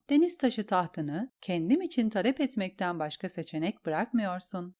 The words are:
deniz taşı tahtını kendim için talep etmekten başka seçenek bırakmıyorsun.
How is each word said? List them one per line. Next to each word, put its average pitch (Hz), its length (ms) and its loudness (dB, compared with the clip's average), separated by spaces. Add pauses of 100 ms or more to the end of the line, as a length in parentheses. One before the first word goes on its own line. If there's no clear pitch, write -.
deniz 339 280 6
taşı 233 280 0
tahtını 170 640 -2 (100)
kendim 185 400 2
için 240 280 0
talep 214 320 0
etmekten 185 580 -2
başka 156 300 -4
seçenek 160 560 -6
bırakmıyorsun. 185 960 -2